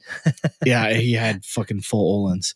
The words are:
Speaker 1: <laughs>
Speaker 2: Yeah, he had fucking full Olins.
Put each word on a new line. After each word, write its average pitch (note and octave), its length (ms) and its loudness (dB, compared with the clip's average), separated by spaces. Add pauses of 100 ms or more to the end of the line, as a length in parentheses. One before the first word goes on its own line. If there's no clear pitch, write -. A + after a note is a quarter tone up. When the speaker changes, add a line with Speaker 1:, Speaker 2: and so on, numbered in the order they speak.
(260)
Speaker 1:
<laughs> - 400 -2
Speaker 2:
Yeah, A2+ 280 4
he A#2 200 2
had A2 320 -2
fucking G#2 360 -4
full G2+ 460 2
Olins. F#2 280 -2